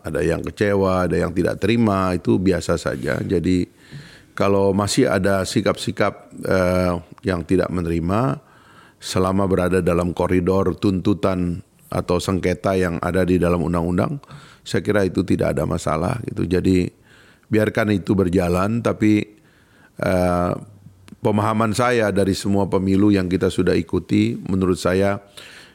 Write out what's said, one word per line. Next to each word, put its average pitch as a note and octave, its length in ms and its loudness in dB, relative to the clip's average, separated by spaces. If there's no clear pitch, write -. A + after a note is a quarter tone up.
ada D#2 160 -4
yang E2 240 0
kecewa, F#2+ 640 0
ada F2 80 0
yang E2+ 160 -2
tidak E2+ 240 0
terima, G2+ 560 2
itu A2 240 0
biasa F2+ 400 0
saja. C2+ 480 -4
Jadi F#2 400 0
kalau G2 400 2
masih G#2 320 2
ada G2 400 0
sikap-sikap, - 800 -2
eh, F2+ 480 2
yang F2+ 240 -2
tidak F#2 240 2
menerima, F2+ 720 -2
selama F#2+ 440 0
berada F2+ 400 2
dalam F2 320 0
koridor F2+ 640 2
tuntutan F#2 800 0
atau F2+ 240 -2
sengketa F2+ 600 -2
yang F2+ 280 0
ada F2 200 0
di F#2 120 2
dalam F2 240 2
undang-undang, F2+ 600 -2
saya F#2 200 -4
kira G2+ 200 2
itu F#2 200 0
tidak F2 320 0
ada D#2 120 -2
masalah E2+ 600 -2
gitu. F2+ 200 -6
Jadi F2+ 400 2
biarkan G#2+ 460 0
itu G2 220 0
berjalan, F#2 640 2
tapi, G#2+ 420 2
eh, F2+ 520 0
pemahaman G#2+ 560 0
saya A#2+ 340 2
dari G2 220 2
semua G2 320 0
pemilu F#2+ 480 2
yang F#2+ 160 2
kita F#2 240 0
sudah F2+ 240 2
ikuti, G#2 640 0
menurut F#2 300 0
saya G2 400 0